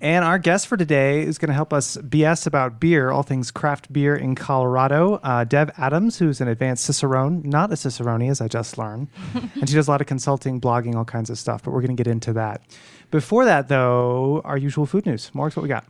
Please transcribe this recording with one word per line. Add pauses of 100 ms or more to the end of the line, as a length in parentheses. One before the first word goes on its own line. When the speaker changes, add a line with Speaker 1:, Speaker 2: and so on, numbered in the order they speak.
Speaker 1:
And
our
guest
for
today
is
gonna
help
us
B
S
about
beer,
all
things
craft
beer
in
Colorado.
Uh,
Dev
Adams,
who's
an
advanced
Cicerone,
not
a
Cicerone,
as
I
just
learned. (260)
Speaker 2:
<laughs> (100)
Speaker 1:
And
she
does
a
lot
of
consulting,
blogging,
all
kinds
of
stuff,
but
we're
gonna
get
into
that. (480)
Before
that,
though,
our
usual
food
news.
Morgs,
what
we
got?